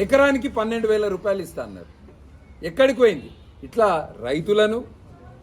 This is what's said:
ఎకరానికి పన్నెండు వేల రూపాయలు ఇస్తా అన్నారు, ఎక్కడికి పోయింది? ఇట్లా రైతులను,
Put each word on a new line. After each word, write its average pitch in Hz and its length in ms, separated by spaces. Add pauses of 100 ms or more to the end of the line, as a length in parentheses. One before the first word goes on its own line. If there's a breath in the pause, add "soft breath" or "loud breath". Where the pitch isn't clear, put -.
ఎకరానికి 269 540
పన్నెండు 220 340
వేల 214 220
రూపాయలు 196 320
ఇస్తా 143 220
అన్నారు, 92 220 (800)
ఎక్కడికి 262 320
పోయింది? 170 280 (380)
ఇట్లా 220 200 (400)
రైతులను, 208 500 (640)